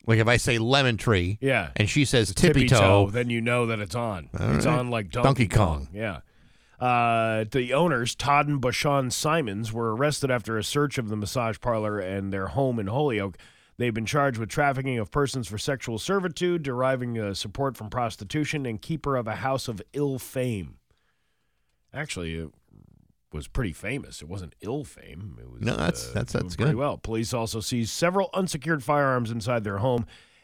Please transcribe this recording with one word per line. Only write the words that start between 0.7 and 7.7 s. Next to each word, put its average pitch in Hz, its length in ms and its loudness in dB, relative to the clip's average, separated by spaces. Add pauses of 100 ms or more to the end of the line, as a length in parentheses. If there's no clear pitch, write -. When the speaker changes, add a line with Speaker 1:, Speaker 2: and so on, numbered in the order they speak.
Speaker 1:
tree 98 420 2
Speaker 2:
Yeah. 120 360 0
Speaker 1:
and 104 120 4
she 147 160 4
says 117 300 4
Speaker 2:
Tippy 156 260 6
Speaker 1:
tippy 131 80 4
toe. 123 100 6 (280)
Speaker 2:
toe, 98 40 -6
then 120 200 -2
you 117 100 0
know 120 260 2
that 113 140 -2
it's 104 140 -6
on. 107 340 -4 (100)
Speaker 1:
All 107 160 2
Speaker 2:
It's - 120 2
Speaker 1:
right. 123 120 4
Speaker 2:
on 123 120 -2
like 110 200 -2
Donkey 123 160 2
Speaker 1:
Donkey 131 220 4
Kong. 80 380 4
Speaker 2:
Kong. - 80 -18
Yeah. 104 240 -6 (600)
Uh, 117 720 2
the 123 220 0